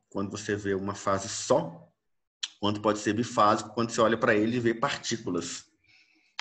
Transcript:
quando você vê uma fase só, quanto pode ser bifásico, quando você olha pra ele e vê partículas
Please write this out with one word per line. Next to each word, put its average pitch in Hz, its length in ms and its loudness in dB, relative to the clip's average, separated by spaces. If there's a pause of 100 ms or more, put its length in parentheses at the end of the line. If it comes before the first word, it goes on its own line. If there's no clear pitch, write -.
quando 101 220 -6
você 104 240 -4
vê 98 180 -2
uma 98 220 -4
fase 98 320 -2
só, - 600 0 (680)
quanto 104 220 0
pode 107 180 2
ser 107 140 0
bifásico, 110 600 2
quando 113 160 0
você - 100 -2
olha 113 180 4
pra 117 180 4
ele 113 220 2
e - 20 -2
vê 117 140 2
partículas 113 920 -4 (760)